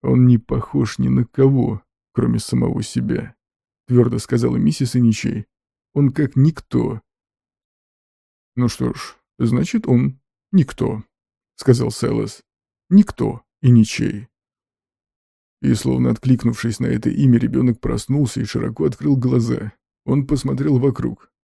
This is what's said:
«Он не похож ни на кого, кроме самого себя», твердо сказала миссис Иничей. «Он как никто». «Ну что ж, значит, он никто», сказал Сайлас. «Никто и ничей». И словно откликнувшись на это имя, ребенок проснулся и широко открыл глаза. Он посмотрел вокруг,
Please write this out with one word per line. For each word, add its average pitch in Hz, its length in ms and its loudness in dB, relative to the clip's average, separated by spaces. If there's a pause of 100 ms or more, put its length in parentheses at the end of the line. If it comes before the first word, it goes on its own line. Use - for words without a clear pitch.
«Он 127 240 4
не 123 120 6
похож 123 600 -4
ни 127 100 0
на 127 160 2
кого, 135 580 0 (300)
кроме 117 260 0
самого 120 440 -2
себя», - 540 -6 (500)
твердо 120 320 2
сказала 120 380 -2
миссис 143 400 0
Иничей. 113 500 0 (460)
«Он 143 180 2
как 147 240 -2
никто». 120 680 0 (1500)
«Ну 123 140 0
что 123 260 -4
ж, - 220 -16 (220)
значит, 131 480 0
он 131 320 2 (340)
никто», 113 520 0 (520)
сказал 120 340 2
Сайлас. 107 520 -6 (460)
«Никто 170 540 2 (180)
и 131 100 4
ничей». 113 580 2 (1300)
И 131 140 2
словно 127 360 0
откликнувшись 117 680 -2
на 123 60 -2
это 117 240 -2
имя, 127 280 4
ребенок 127 420 0
проснулся 127 600 -4
и 123 40 -4
широко 117 400 -6
открыл 135 320 0
глаза. 120 560 -2 (320)
Он 135 220 -2
посмотрел 139 520 -2
вокруг, - 540 -4 (120)